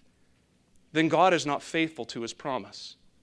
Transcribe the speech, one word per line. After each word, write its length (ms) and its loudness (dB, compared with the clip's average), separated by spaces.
then 160 2
God 260 6
is 140 0
not 160 -4
faithful 420 -4
to 160 -8
his 120 -8
promise. 640 -8